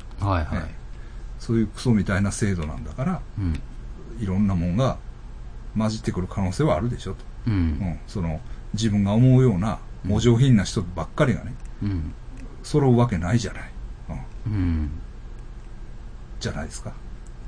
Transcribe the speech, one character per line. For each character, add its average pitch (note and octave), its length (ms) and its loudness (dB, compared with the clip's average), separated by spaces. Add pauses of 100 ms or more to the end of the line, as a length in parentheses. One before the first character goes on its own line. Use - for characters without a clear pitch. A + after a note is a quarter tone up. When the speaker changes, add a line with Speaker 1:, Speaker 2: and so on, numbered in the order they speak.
(200)
Speaker 1:
は F#2+ 220 2
い D#2 40 0
は G2+ 120 -2
い。 - 20 -2
Speaker 2:
ね。 D2+ 160 -6 (640)
そ - 140 -2
う A2+ 40 4
い A2+ 60 4
う G2+ 40 2
ク - 140 -10
ソ B2+ 100 4
み G#2 120 6
た F#2+ 140 2
い G2 40 2
な G2 100 2
制 G2 240 0
度 E2 100 -2
な D2 100 -4
ん - 80 -8
だ - 80 -8
か C3 140 -4
ら、 F3+ 160 0 (180)
Speaker 1:
う - 20 -2
ん。 D#2+ 200 0 (580)
Speaker 2:
い - 60 -2
ろ F#2 120 0
ん G#2 100 6
な F#2+ 80 2
も F2 120 2
ん F2 100 2
が C3 200 2 (800)
混 A2 120 2
じ A2 80 -2
っ - 40 -8
て A2 100 -2
く F2+ 100 -2
る F2+ 60 -2
可 - 140 -4
能 F#2 100 2
性 C#3+ 120 2
は C#3+ 120 4
あ D2+ 40 2
る A#2 100 0
で A#2+ 100 -4
し - 80 -8
ょ F#2+ 60 -4
と。 - 100 -10 (240)
Speaker 1:
う - 20 4
ん。 A2 40 4
Speaker 2:
う G2 40 4
ん。 D#2+ 500 2
そ G2+ 140 -4
の、 D#2+ 200 -2 (320)
自 A2 160 2
分 G2+ 140 4
が G2+ 100 2
思 B2+ 240 8
う B2+ 40 8
よ B2 140 6
う E2+ 40 2
な G#2+ 200 0 (300)
お G2+ 100 2
上 A#2 180 8
品 C3 180 8
な F#2+ 80 6
人 - 180 -2
ば F2 220 -4
っ - 60 -6
か - 160 2
り A#2+ 80 4
が - 100 -4
ね、 A#2+ 100 -6 (280)
Speaker 1:
う G#2 40 -2
ん。 F2 280 -2 (500)
Speaker 2:
揃 C#3 260 6
う A#2+ 80 10
わ A#2+ 100 6
け G#2 100 0
な F2 160 2
い B2 60 4
じ F#2 100 -2
ゃ - 40 -8
な - 80 -10
い。 - 100 -10 (760)
う A2 40 -4
ん。 G#2+ 40 -2
Speaker 1:
う - 20 0
ん。 E2 360 2 (1500)
Speaker 2:
じ A2 100 -4
ゃ - 20 -2
な D#2 120 -6
い - 20 -4
で D#2 60 -8
す - 120 -10
か。 - 100 -8 (540)